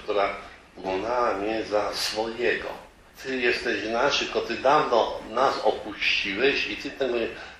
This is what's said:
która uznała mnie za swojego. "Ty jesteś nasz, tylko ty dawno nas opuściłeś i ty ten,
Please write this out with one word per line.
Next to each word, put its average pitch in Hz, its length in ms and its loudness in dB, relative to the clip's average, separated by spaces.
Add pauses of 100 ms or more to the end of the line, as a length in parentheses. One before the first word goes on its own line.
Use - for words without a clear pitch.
która 101 260 2 (460)
uznała 104 580 0
mnie 107 300 -2
za 98 300 0
swojego. 110 760 -2 (560)
"Ty 131 140 -4
jesteś 120 520 0
nasz, 127 300 2
tylko 110 220 0
ty 117 140 -4
dawno 127 640 4 (100)
nas 120 240 2 (100)
opuściłeś 107 1040 0
i 104 100 -6
ty 139 140 -8
ten, 123 220 -2 (460)